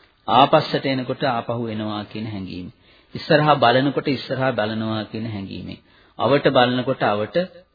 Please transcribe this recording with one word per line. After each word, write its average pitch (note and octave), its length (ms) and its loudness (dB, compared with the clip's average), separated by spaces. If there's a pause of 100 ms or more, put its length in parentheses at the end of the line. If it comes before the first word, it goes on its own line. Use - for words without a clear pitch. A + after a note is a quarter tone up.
(280)
ආපස්සට C#3 560 4
එනකොට C3 400 -2
ආපහු A#2+ 420 -4
එනවා G#2+ 380 -6
කියන A2 220 -10
හැඟීම. F#2 400 -10 (480)
ඉස්සරහා D3+ 420 2
බලනකොට C3 520 2
ඉස්සරහා C3 440 -2
බලනවා A2 520 -4
කියන A2 220 -8
හැඟීමෙන්. F#2+ 520 -10 (400)
අවට C3+ 300 2
බලනකොට B2 540 2
අවට G#2+ 340 -2 (380)